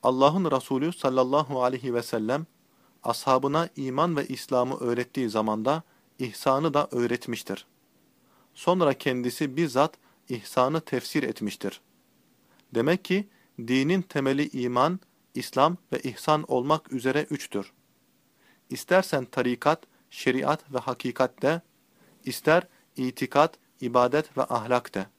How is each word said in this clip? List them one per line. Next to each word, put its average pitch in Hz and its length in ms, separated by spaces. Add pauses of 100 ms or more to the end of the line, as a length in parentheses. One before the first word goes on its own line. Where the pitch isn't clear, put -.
Allah'ın 143 480
Resulü 135 420
sallallahu 131 680
aleyhi 127 300
ve 120 100
sellem, 120 420 (580)
ashabına 139 720
iman 143 420
ve 139 100
İslam'ı 127 520
öğrettiği 120 500
zamanda 110 540 (360)
ihsanı 135 540
da 143 180
öğretmiştir. 120 760 (880)
Sonra 170 400
kendisi 127 640
bizzat 147 400 (320)
ihsanı 131 520
tefsir 139 420
etmiştir. 107 580 (960)
Demek 147 300
ki 202 220 (320)
dinin 135 420
temeli 139 480
iman, 127 500 (360)
İslam 139 420 (140)
ve 131 80
ihsan 151 480
olmak 135 460
üzere 131 360
üçtür. - 440 (960)
İstersen 143 560
tarikat, 123 580 (260)
şeriat 135 640
ve 127 40
hakikat 123 640
de, 160 200 (640)
ister 156 420 (280)
itikat, 127 640 (240)
ibadet 123 560
ve 131 60
ahlak 120 500
de. 98 120 (140)